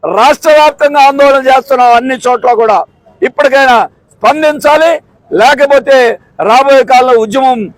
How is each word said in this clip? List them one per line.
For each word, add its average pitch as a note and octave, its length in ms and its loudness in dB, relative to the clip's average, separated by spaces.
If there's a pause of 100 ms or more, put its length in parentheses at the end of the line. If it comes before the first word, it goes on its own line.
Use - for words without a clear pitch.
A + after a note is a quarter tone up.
రాష్ట్ర A3+ 560 0
వ్యాప్తంగా D4 500 0
ఆందోళన C#4 420 0
చేస్తున్నాం B3+ 480 0
అన్ని C4 180 -4 (100)
చోట్ల B3 260 -2 (100)
కూడా. G#3+ 160 0 (440)
ఇప్పటికైనా C4 540 0 (380)
స్పందించాలి, D4+ 800 0 (380)
లేకపోతే C#4 680 0 (520)
రాబోయే C4+ 420 2
కాలంలో B3+ 240 2 (100)
ఉద్యమం B3+ 340 -2 (200)